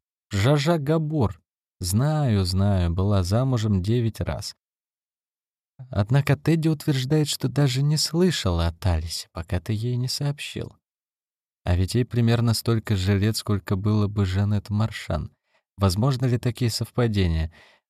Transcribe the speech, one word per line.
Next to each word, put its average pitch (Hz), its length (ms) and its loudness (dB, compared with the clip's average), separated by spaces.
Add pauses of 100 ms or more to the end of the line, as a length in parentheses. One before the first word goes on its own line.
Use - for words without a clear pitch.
(320)
Жа-Жа 143 480 2
Габор. 151 600 0 (400)
Знаю, 113 680 2
знаю, 92 460 2
была 95 320 2
замужем 107 580 2
девять 113 400 0
раз. - 340 -8 (1300)
Однако 131 480 2
Тедди 160 300 2
утверждает, 147 600 0
что - 200 -4
даже 131 340 0
не 147 160 2
слышала 143 720 0
о 82 60 -2
Талисе, 82 580 -2
пока 87 280 -6
ты 110 140 -4
ей 120 240 -4
не 123 100 -4
сообщил. - 680 -6 (880)
А 90 100 2
ведь 92 200 -2
ей 120 100 2
примерно 117 480 2
столько 110 420 0
же 95 220 2
лет, 104 200 0
сколько 101 380 -2
было 104 320 0
бы 104 180 -2
Жанет 101 440 -2
Маршан. - 600 -4 (460)
Возможно 110 480 0
ли 120 120 2
такие 120 320 -2
совпадения? 95 800 0 (380)